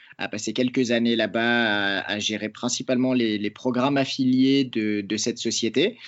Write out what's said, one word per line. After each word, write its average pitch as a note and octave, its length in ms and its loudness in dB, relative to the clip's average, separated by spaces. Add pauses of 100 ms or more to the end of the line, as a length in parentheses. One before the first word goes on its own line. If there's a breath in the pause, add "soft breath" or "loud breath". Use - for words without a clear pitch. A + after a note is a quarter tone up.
(180 loud breath)
à G2+ 120 -6
passer G#2+ 240 -6
quelques B2+ 380 0
années A#2 260 2
là-bas, A2 800 0
à, F#2 140 -4
à G#2 80 -2
gérer G#2+ 280 -4
principalement B2+ 640 -2
les, A2+ 260 0
les G2+ 120 -4
programmes C3 480 0
affiliés C3 640 2
de, G#2+ 380 -2
de G2+ 160 -4
cette A#2 220 -4
société. A#2 580 0 (100)